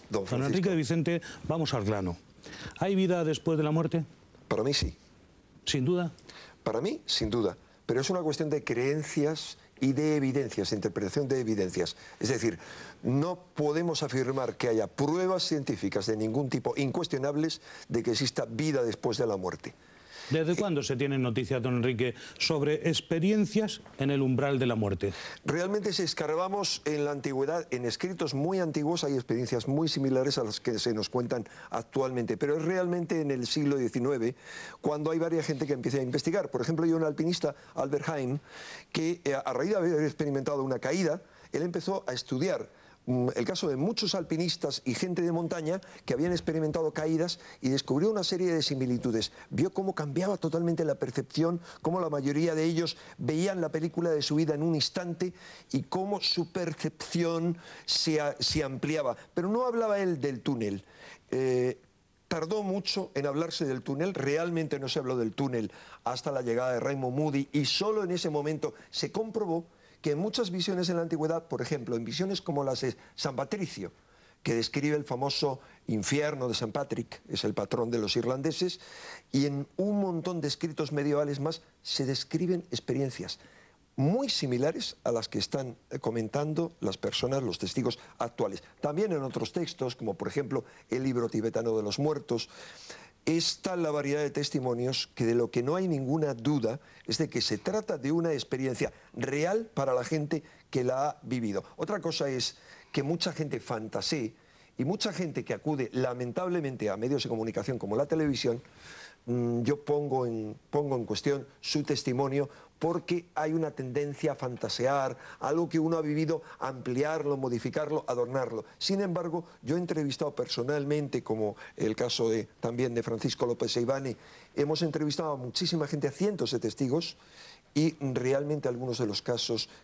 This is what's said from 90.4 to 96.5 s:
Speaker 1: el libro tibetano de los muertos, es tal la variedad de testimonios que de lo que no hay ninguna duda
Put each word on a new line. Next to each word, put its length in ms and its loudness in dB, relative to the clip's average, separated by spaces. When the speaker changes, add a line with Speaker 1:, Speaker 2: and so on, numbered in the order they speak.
Speaker 1:
el 120 0
libro 260 2
tibetano 480 0
de 60 2
los 160 -2
muertos, 500 0
es 360 0
tal 220 -2
la 80 2
variedad 320 0
de 80 0
testimonios 840 -2
que 120 0
de 80 4
lo 160 4
que 120 0
no 140 0
hay 120 0
ninguna 440 0
duda 480 0